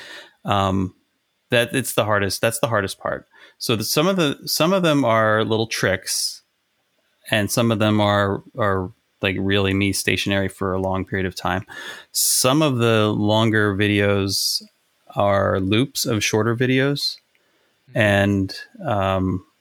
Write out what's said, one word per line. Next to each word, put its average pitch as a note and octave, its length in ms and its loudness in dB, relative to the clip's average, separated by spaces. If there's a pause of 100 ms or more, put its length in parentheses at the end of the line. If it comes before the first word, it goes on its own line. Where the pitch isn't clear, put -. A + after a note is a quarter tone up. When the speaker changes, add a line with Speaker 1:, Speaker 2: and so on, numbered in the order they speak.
(440)
Speaker 1:
Um, F#2+ 500 0 (560)
that A#2+ 240 2
it's B2+ 200 -2
the A#2+ 100 2
hardest. G2+ 380 0
That's A2+ 180 0
the C#3 80 0
hardest G#2 320 -2
part. - 260 -6 (320)
So A#2 200 -2
the, A2 80 -4
some D3+ 220 0
of F#3+ 100 0
the, D3 280 0
some E3 280 0
of F#3+ 100 2
them C#3+ 220 2
are A2 400 2
little A2 220 0
tricks, - 760 -2 (920)
and G#2 180 0
some A#2 220 0
of G#2+ 80 0
them G#2+ 220 2
are, G2+ 420 0 (140)
are, F#2+ 340 -2 (300)
like, F#2+ 180 -2
really G2 340 0
me G2 200 0
stationary G2 540 -2
for F#2+ 260 -6
a F#2 60 -2
long F#2+ 240 -2
period F#2+ 220 -4
of F2+ 80 -6
time. F2+ 320 -4 (460)
Some - 500 2
of C#3 160 2
the A2+ 300 4
longer G#2+ 680 2
videos G2+ 840 0 (540)
are G2 440 2
loops G#2+ 460 0
of A2 180 0
shorter A2+ 320 0
videos. C3 640 0 (720)
Speaker 2:
Mm-hmm. B2 80 -8
Speaker 1:
And, G2+ 580 2 (300)
um, F#2+ 600 0 (160)